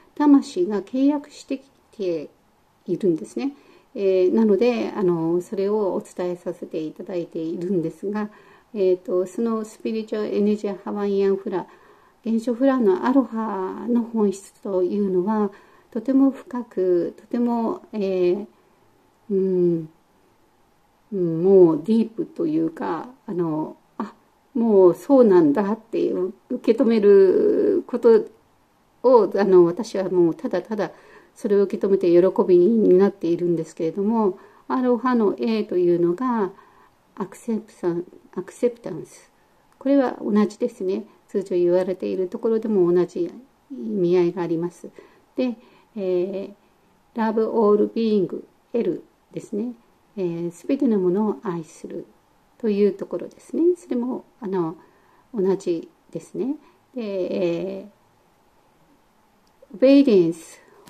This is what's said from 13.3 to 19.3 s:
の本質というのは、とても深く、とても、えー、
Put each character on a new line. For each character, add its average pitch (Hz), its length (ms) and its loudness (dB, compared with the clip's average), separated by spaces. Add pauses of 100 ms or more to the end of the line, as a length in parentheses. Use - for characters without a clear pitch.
の 240 140 0
本 220 300 -2
質 - 280 -18
と 185 220 -2
い 202 180 -2
う 196 100 -2
の 180 140 0
は、 208 260 -2 (400)
と 220 120 -8
て 269 100 -2
も 269 180 4
深 247 340 -10
く、 180 520 -2
と - 100 -20
て 240 120 -6
も、 233 540 -4
え 220 60 -8
ー、 190 480 -2 (840)